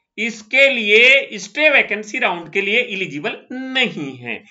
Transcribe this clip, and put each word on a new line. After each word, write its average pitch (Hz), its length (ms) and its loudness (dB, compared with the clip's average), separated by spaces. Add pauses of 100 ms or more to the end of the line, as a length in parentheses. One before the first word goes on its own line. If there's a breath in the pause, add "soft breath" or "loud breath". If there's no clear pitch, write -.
(180 soft breath)
इसके 254 520 0
लिए 240 640 4
स्टे 294 360 -2
वैकेंसी 214 500 0
राउंड 175 320 -4
के 196 100 0
लिए 202 180 0
एलिजिबल 190 580 -6 (140)
नहीं 247 680 -4
है। 120 340 -10